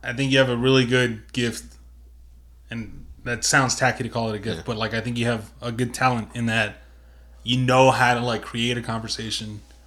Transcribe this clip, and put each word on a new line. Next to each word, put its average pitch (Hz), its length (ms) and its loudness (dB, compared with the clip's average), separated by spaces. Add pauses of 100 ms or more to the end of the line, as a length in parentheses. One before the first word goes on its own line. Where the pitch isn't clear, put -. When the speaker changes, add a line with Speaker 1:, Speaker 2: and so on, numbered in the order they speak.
Speaker 1:
I 123 100 -6
think 135 180 0
you 135 60 6
have 131 120 2
a 123 80 0
really 131 280 4
good 117 480 0
gift, 120 300 -4 (1040)
and 113 360 -10 (180)
that 120 200 -4
sounds 135 320 2
tacky 127 280 0
to 113 60 -6
call 113 200 -2
it 107 60 -4
a 104 40 -8
gift, 98 180 -6
Speaker 2:
Yeah. 82 80 -10
Speaker 1:
but, 113 120 -4
like, 110 160 -4
I 113 80 -2
think 120 160 -4
you 117 80 0
have 110 260 -2 (100)
a 120 100 -6
good 120 220 -2
talent 120 420 0
in 120 120 -4
that 110 340 -2 (640)
you 120 140 0
know 127 340 8
how 123 240 4
to, 120 60 0
like, 117 220 -2
create 120 340 -2
a 120 40 -4
conversation. 110 800 -6 (260)